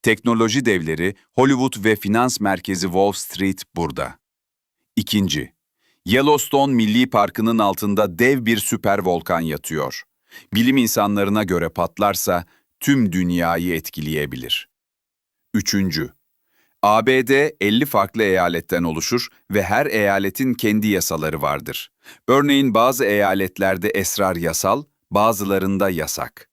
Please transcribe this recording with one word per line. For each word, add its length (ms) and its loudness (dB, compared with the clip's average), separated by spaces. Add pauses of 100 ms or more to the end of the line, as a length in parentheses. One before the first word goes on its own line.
Teknoloji 600 2
devleri, 500 0 (200)
Hollywood 500 0
ve 120 4
finans 440 0
merkezi 420 -2
Wall 300 0
Street 500 -6 (140)
burada. 420 -6 (800)
İkinci, 560 -2 (520)
Yellowstone 680 2
Milli 360 2
Parkı'nın 480 0
altında 600 0
dev 280 2
bir 100 2
süper 420 0
volkan 420 -2
yatıyor. 640 -6 (520)
Bilim 220 2
insanlarına 680 0
göre 240 -2
patlarsa 760 -2 (360)
tüm 320 2
dünyayı 600 -2
etkileyebilir. 920 -6 (880)
Üçüncü, 580 -2 (720)
A 240 4
B 200 4
D 340 2
elli 260 2
farklı 360 0
eyaletten 600 0
oluşur 460 -2 (220)
ve 120 0
her 240 0
eyaletin 680 0
kendi 340 0
yasaları 540 -2
vardır. 480 -6 (380)
Örneğin 460 2
bazı 300 2
eyaletlerde 840 0
esrar 480 -2
yasal, 480 -2 (260)
bazılarında 800 0
yasak. 640 -8